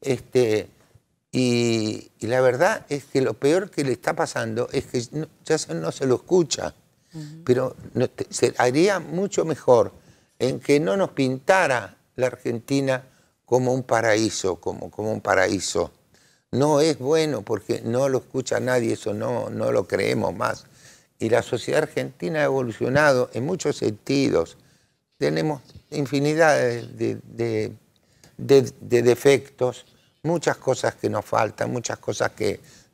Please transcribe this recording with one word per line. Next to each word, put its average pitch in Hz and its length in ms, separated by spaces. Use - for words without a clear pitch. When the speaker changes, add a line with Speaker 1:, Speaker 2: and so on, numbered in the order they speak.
Speaker 1:
este, 117 680
y, 117 840
y - 80
la 123 140
verdad 135 480
es 143 160
que - 160
lo 120 140
peor 180 360
que 147 140
le 131 80
está 165 220
pasando 123 580
es 139 140
que 127 160
no, 151 140
ya 160 140
se, 165 160
no 165 180
se - 140
lo 127 100
escucha. - 580
Speaker 2:
Ujú. 156 100
Speaker 1:
Pero 131 320
no 120 140
te-, - 220
se - 280
haría 160 420
mucho 170 440
mejor 127 480
en 131 220
que 143 200
no 190 160
nos 185 140
pintara 131 840
la 123 120
Argentina 131 760
como 127 280
un 131 100
paraíso, 110 800
como, 92 300
como 107 220
un 107 80
paraíso. 95 720
No 143 280
es 151 180
bueno 143 440
porque 113 400
no 123 260
lo 127 100
escucha 120 420
nadie, 120 340
eso 107 200
no, 110 360
no 110 220
lo 110 140
creemos 98 480
más. 110 300
Y 113 100
la 117 140
sociedad 139 420
argentina 151 560
ha 143 40
evolucionado 131 880
en 117 100
muchos 151 320
sentidos. 110 800
Tenemos 151 440
infinidad 147 640
de, 120 300
de, 113 380
de, 113 480
de, 123 440
de 120 220
defectos, 123 840
muchas 156 340
cosas - 400
que 110 120
nos 104 160
faltan, 113 480
muchas 113 260
cosas - 340
que, 101 280